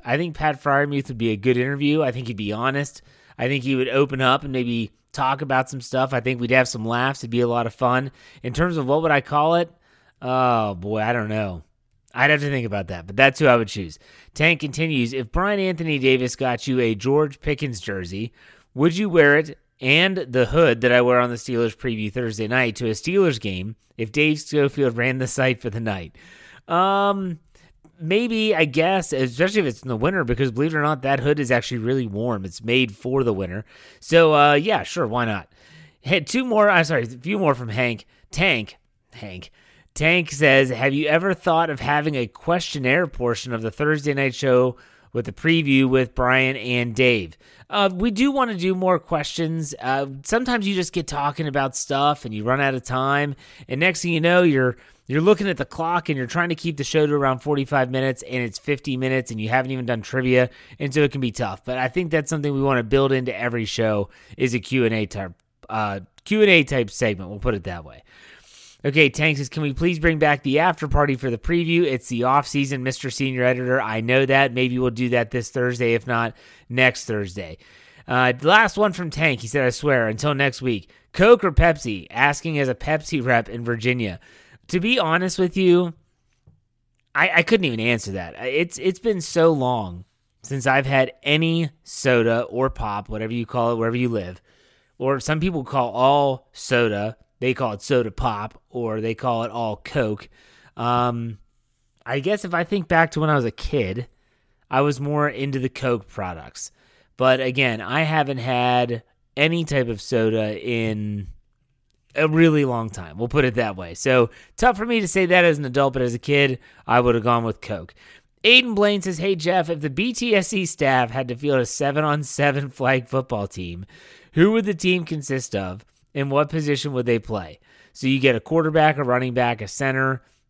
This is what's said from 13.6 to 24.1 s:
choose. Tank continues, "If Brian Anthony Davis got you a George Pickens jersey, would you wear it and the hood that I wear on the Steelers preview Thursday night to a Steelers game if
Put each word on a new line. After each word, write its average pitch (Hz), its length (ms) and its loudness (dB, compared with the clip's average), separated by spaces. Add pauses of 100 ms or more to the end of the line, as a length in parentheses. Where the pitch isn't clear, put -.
choose. 90 320 -10 (340)
Tank 156 280 2
continues, 139 520 -2
"If 131 180 -8
Brian 196 280 -2
Anthony 165 400 -2
Davis 127 360 2
got 123 320 -4
you 127 120 0
a 113 160 2
George 139 440 0
Pickens 135 400 -6
jersey, 95 540 -8 (400)
would 165 240 2
you 208 100 0
wear 151 300 8
it 156 220 -2 (200)
and 170 380 4
the 127 300 2
hood 127 340 4
that 123 100 4
I 123 100 8
wear 123 180 6
on 123 100 2
the 120 60 -6
Steelers 117 420 -2
preview 107 340 -6
Thursday 110 360 -4
night 120 300 0
to 120 100 -4
a 110 60 0
Steelers 170 460 0
game 98 360 -6 (200)
if 110 160 -6